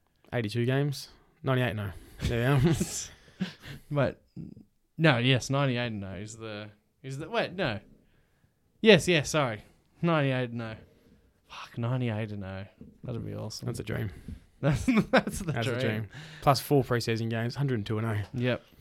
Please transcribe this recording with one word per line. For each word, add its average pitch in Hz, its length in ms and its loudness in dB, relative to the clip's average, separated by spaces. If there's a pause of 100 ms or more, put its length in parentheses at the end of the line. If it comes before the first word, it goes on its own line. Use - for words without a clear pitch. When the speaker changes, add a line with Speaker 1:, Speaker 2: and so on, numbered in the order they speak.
(340)
Speaker 1:
Eighty-two 117 320 0
games. 139 420 0 (360)
Ninety-eight 127 280 2
and 104 80 -4
oh. 101 120 -4 (320)
There 120 160 0 (180)
we 135 120 6
are. 160 60 4 (1120)
<laughs> - 0 -
Speaker 2:
Wait. 143 260 0 (800)
No, 160 200 6
yes, 123 320 2
ninety-eight 131 380 2
and 107 160 -6
oh 95 120 -8
is 104 200 -10
the, 107 320 -10 (360)
is 135 160 -8
the, 160 100 -10
wait, 208 240 -2
no. 147 260 -4 (1040)
Yes, 208 260 8
yes, 165 220 4
sorry. 123 340 0 (380)
Ninety-eight 139 500 2
and 120 100 -6
oh. 113 120 -8 (880)
Fuck, - 160 -12
ninety-eight 117 540 -2
and 101 120 -8
oh. 95 200 -8 (400)
That'd 113 220 -6
be 104 100 -8
awesome. 107 320 -10
Speaker 1:
That's 117 120 -6
a - 40 -8
dream. 113 260 -4 (260)
Speaker 2:
<laughs> - 260 -18
That's, 139 240 2 (260)
that's - 280 2
the 175 120 -6
Speaker 1:
That's 120 160 -2
Speaker 2:
dream. 120 100 -2
Speaker 1:
a 127 40 -2
dream. 110 260 -2 (340)
Plus 143 180 4
four 139 240 4
preseason 113 460 0
games, 117 260 -2
hundred 135 200 0
and 104 100 -4
two 110 140 -2
and 113 80 -2
oh. 110 100 -2 (160)
Speaker 2:
Yep. 123 300 0 (180)